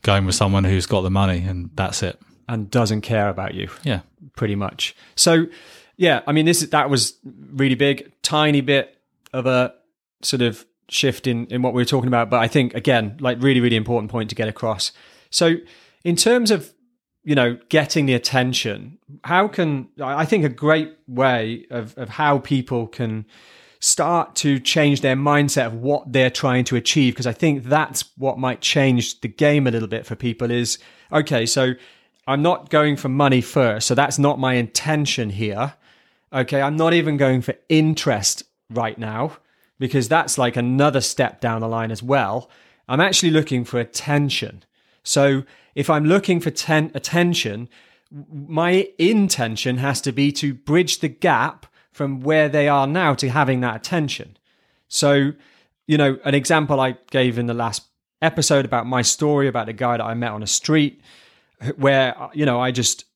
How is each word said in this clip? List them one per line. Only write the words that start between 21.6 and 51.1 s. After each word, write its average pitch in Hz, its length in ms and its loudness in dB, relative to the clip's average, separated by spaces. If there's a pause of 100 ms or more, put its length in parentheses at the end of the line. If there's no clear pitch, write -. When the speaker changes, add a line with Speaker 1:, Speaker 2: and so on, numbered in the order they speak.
Speaker 2:
of, 117 280 -10
of 117 120 -10
how 143 280 2
people 127 480 -2
can 110 400 -6 (540)
start 170 560 0
to 139 240 0
change 147 400 2
their 131 160 0
mindset 143 500 2
of 113 80 -8
what 131 380 -4
they're 127 180 4
trying 127 340 0
to 123 120 -2
achieve, 123 400 2
'cause 123 100 -6
I 120 60 -4
think 143 320 0
that's 147 400 -2 (120)
what 131 220 -4
might 127 220 -4
change 131 600 0
the 120 80 -8
game 147 380 2
a 127 40 2
little 113 180 -2
bit 113 180 -8
for - 80 -10
people 120 360 -4
is, 120 280 -2 (340)
okay, 147 340 0
so 127 280 0 (540)
I'm 139 140 0
not 165 280 0
going 151 260 2
for 139 120 -6
money 131 320 4
first, 113 460 0
so 123 80 0
that's 131 240 0
not 143 200 4
my 131 160 0
intention 127 760 -2
here. 107 440 -4 (580)
Okay, 135 280 -2
I'm 143 160 0
not 160 180 2
even 156 220 2
going 131 260 2
for - 120 -4 (140)
interest 151 760 2 (280)
right 113 280 -4
now, 113 380 -6 (420)
because 127 300 0
that's, - 300 0
like, 123 180 0
another 131 440 2
step - 400 -4
down 113 200 -2
the 113 80 -4
line 113 240 -4
as 107 100 -10
well. 120 480 -2 (380)
I'm 131 120 0
actually 185 300 2
looking 147 340 0
for 120 140 -4
attention. 139 840 -4 (400)
So 139 400 2 (320)
if 139 120 -4
I'm 151 160 2
looking 180 360 2
for 170 100 -4
ten-, 156 440 0
attention, 131 720 -2 (420)
w-, 143 380 -16
my 175 400 0 (100)
intention 139 800 0
has 131 220 -2
to 139 120 -4
be 139 200 0
to 143 220 -4
bridge 156 440 2
the 160 100 -4
gap 135 580 0 (260)